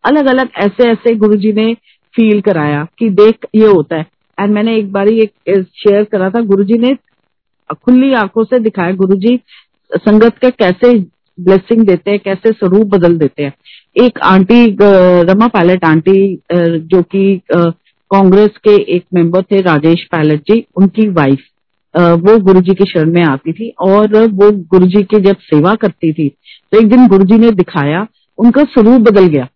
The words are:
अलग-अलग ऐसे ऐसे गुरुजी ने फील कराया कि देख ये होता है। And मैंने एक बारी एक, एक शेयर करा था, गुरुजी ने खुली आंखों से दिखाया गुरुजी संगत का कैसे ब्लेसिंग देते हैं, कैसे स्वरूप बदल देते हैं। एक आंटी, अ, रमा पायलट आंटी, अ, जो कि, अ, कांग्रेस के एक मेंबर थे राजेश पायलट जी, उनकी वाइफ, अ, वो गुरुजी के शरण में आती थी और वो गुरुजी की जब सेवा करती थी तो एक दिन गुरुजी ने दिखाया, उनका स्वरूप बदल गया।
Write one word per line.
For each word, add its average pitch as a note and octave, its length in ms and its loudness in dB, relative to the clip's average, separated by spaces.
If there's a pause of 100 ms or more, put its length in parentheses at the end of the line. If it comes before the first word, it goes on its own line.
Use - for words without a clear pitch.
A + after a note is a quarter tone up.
अलग-अलग C4 520 -2
ऐसे G3+ 320 -2
ऐसे A3+ 260 -2
गुरुजी G#3 380 0
ने A3 200 -2 (420)
फील G#3+ 260 0
कराया D3+ 460 -4 (120)
कि A#3 100 -2
देख G#3 360 2 (100)
ये A3 120 2
होता E3+ 280 0
है। D#3 100 -8 (360)
And G3+ 80 -4
मैंने G#3+ 280 -2
एक G3+ 140 -6
बारी G3+ 280 -2
एक, G#3+ 120 -2 (160)
एक F#3+ 160 -2
शेयर G3+ 400 -2
करा F#3+ 260 -4
था, A#3 120 -4
गुरुजी G3+ 360 -2
ने B3+ 180 -2 (800)
खुली B3+ 400 0
आंखों A3 300 -4
से B3 160 -2
दिखाया G3 320 -4
गुरुजी F#3+ 480 -2 (560)
संगत G#3+ 500 0
का B3+ 40 2
कैसे A3+ 500 0 (400)
ब्लेसिंग F#3+ 480 0
देते F#3 240 -2
हैं, G3+ 80 -4
कैसे G3 320 -4
स्वरूप G#3 360 -2
बदल F3 300 0
देते D3 260 -4
हैं। C#3 100 -8 (480)
एक B3 220 0
आंटी, G3 480 2
अ, F#3+ 60 -8 (540)
रमा A3 160 0
पायलट F3+ 380 -2
आंटी, F#3 500 0
अ, - 260 -8
जो E3 400 -2
कि, G3 400 -2 (140)
अ, F3 40 0 (520)
कांग्रेस G3 380 2
के G#3 340 2
एक F3 300 -6
मेंबर E3+ 280 0
थे G3 200 -2
राजेश E3 500 -2
पायलट D3+ 300 -2
जी, A3+ 240 -2 (100)
उनकी G3 340 0
वाइफ, C#3 300 -2 (560)
अ, E3+ 60 0
वो F3 380 2
गुरुजी F#3 340 2
के F#3+ 120 0
शरण E3 280 -2
में F3 100 0
आती D#3 300 -4
थी A3+ 260 -12
और G#3 480 2
वो G#3 240 2
गुरुजी F#3 520 0
की G#3+ 160 -2
जब F#3+ 160 0
सेवा E3 400 -2
करती F3 380 -6
थी D3+ 180 -6 (400)
तो G#3+ 80 4
एक A3 100 2
दिन B3 180 4
गुरुजी G3 300 2
ने A3+ 140 2
दिखाया, E3+ 560 -4 (300)
उनका A#3+ 260 2
स्वरूप B3 380 2
बदल G3+ 260 4
गया। C3+ 280 -2